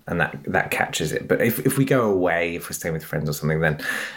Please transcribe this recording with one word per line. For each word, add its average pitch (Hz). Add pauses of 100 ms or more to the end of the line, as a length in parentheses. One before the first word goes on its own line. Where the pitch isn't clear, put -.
and 85
that, 71
that -
catches -
it. -
But -
if, 117
if 135
we 135
go 127
away, 85
if 82
we're 82
staying 85
with 80
friends 78
or -
something, 78
then, 78 (360)